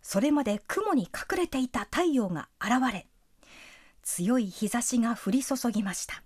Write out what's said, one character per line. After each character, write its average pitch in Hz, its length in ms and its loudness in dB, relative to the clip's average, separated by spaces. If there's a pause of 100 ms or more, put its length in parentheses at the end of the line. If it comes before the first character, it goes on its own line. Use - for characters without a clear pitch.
そ - 180 0
れ 262 100 4
ま 294 140 4
で 208 220 0
雲 415 280 0
に 240 100 2
隠 - 340 -6
れ 349 80 2
て 285 120 -4
い 254 100 0
た - 120 -4
太 226 220 -2 (100)
陽 240 160 2
が 170 200 -4 (120)
現 247 320 2
れ、 185 160 -10 (920)
強 208 360 0
い 240 80 2
日 196 220 -4
差 240 140 -2
し 247 160 0
が 233 180 2
降 - 160 -4
り 262 120 4
注 - 100 -2 (160)
ぎ 208 120 0
ま 190 120 -2
し - 120 -8
た。 - 200 -14